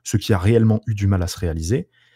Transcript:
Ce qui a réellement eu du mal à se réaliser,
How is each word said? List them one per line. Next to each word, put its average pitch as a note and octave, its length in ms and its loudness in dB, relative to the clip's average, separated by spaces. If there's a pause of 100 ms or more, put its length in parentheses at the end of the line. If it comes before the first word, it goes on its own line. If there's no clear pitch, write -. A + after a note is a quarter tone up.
Ce - 120 -4
qui G#2 160 -2
a G2 80 2
réellement A2 480 4
eu A2 80 -2
du G2+ 120 0
mal F#2+ 140 2
à E2+ 60 -2
se - 100 -10
réaliser, E2+ 520 -4 (260)